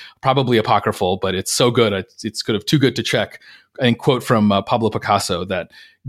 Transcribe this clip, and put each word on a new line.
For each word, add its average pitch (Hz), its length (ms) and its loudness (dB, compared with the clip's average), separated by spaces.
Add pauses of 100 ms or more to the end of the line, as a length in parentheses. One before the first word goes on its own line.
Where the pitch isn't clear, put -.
(220)
probably 131 360 2
apocryphal, 101 600 0
but 95 180 -2
it's - 180 -6
so 123 160 2
good, 117 220 2
it's, - 320 -8
it's 110 180 -8
good 113 140 -2
of 101 100 -4
too 151 140 2
good 123 160 2
to 117 80 -2
check, - 380 -4 (360)
I 135 60 -4
think, 117 140 2
quote 123 260 0
from, 107 300 2
uh, 98 80 2
Pablo 113 280 0
Picasso 98 540 -2
that 92 280 -6 (380)